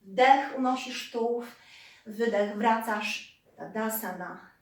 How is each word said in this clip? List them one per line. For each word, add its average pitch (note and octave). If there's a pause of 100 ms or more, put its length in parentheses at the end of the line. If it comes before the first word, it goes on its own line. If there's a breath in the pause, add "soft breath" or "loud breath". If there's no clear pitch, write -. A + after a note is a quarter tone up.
Wdech, C4
unosisz B3+
tułów, A#3+ (500 loud breath)
wydech, G#3
wracasz, A3 (160)
Tadasana. F3+ (220)